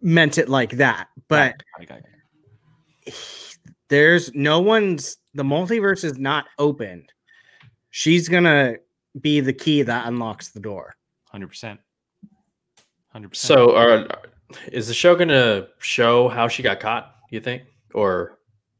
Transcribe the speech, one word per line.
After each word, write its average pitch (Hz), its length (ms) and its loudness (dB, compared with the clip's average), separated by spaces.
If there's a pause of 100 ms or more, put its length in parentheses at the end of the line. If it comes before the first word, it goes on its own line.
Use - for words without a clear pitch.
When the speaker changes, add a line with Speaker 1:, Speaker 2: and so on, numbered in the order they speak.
Speaker 1:
meant 165 360 2
it 147 100 0
like 127 300 -2
that, 113 320 0 (180)
but 143 300 2 (180)
Speaker 2:
Got 80 80 -20
it, 82 60 -20
got 60 80 -20
it, - 60 -20
got - 60 -20 (1000)
it. - 60 -18
Speaker 1:
he-, - 600 -20 (160)
there's 156 460 4
no 147 260 2
one's, 196 560 0 (160)
the 139 100 -6
multiverse 185 600 -2
is 143 140 -6
not 135 280 -4 (140)
opened. 113 520 -4 (800)
She's 165 400 0
gonna 151 460 2 (440)
be 147 200 0
the 135 140 -2
key 143 280 0
that 120 260 -4
unlocks 117 420 -10
the 107 100 -20
door. 101 360 -14 (340)
Speaker 2:
Hundred 98 180 -16
percent. 104 320 -18 (1300)
Hundred 107 200 -20
percent. - 180 -8
Speaker 3:
So, 123 280 6
are, 117 320 4 (640)
is 110 160 -8
the 117 60 -8
show 175 220 4
gonna 127 520 2 (120)
show 120 500 2
how 117 180 -2
she 127 160 -8
got 101 160 -2
caught, 113 360 -8 (160)
you 110 100 -10
think? 123 220 -10 (300)
Or 92 440 -2 (420)